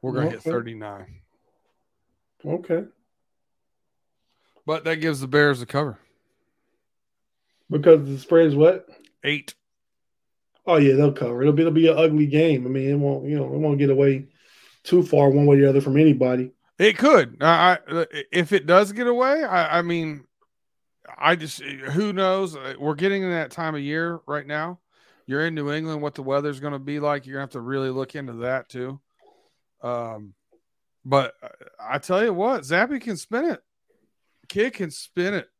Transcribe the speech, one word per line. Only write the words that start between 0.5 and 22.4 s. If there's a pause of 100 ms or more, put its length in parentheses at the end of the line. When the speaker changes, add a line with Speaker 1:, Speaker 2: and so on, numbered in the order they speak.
Speaker 2:
Okay. (1800)
Speaker 1:
But
that
gives
the
Bears
a
cover. (1700)
Speaker 2:
Because
the
spread
is
what? (360)
Speaker 1:
Eight. (1120)
Speaker 2:
Oh
yeah,
they'll
cover.
It'll
be,
it'll
be
an
ugly
game.
I
mean,
it
won't,
you
know,
it
won't
get
away (560)
too
far
one
way
or
the
other
from
anybody. (280)
Speaker 1:
It
could.
I, (100)
I, (260)
if
it
does
get
away,
I,
I
mean, (960)
I
just,
who
knows? (220)